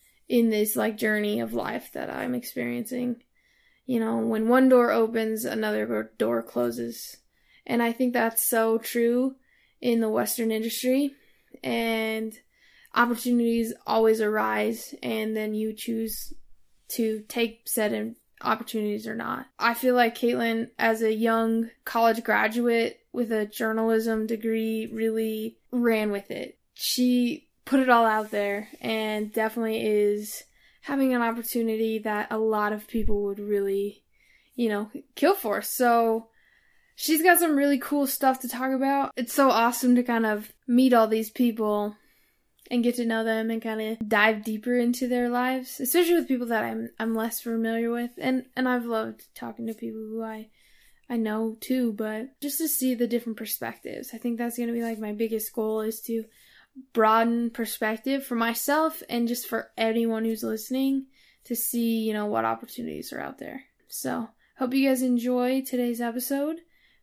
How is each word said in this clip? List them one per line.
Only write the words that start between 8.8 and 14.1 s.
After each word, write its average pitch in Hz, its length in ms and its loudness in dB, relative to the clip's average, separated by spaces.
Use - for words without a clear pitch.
in 233 180 2
the 220 80 0
Western 220 420 0
industry. 254 640 0
And 220 680 -2
opportunities 233 800 2
always 220 360 4